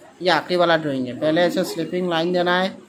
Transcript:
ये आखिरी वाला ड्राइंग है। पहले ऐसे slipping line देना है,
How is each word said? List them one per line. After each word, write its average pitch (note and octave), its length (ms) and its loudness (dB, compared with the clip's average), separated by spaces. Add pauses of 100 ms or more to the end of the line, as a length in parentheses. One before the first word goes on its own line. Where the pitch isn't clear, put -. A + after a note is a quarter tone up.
(220)
ये F3+ 80 0
आखिरी E3 260 2
वाला E3 220 4
ड्राइंग C3+ 300 -4
है। B2 120 -10
पहले D#3 220 2
ऐसे F3 220 0
slipping E3+ 460 -4
line E3+ 240 0
देना F3+ 260 2
है, F#3+ 100 -2 (200)